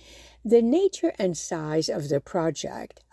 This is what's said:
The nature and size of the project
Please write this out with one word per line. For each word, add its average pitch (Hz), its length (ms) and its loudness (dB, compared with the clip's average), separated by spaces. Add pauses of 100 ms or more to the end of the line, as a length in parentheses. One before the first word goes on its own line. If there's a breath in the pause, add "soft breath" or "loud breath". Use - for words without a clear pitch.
(440 soft breath)
The 233 160 6
nature 330 580 2
and 185 160 0
size 156 540 -2
of 147 220 -4
the 143 100 2
project 147 800 -6 (120)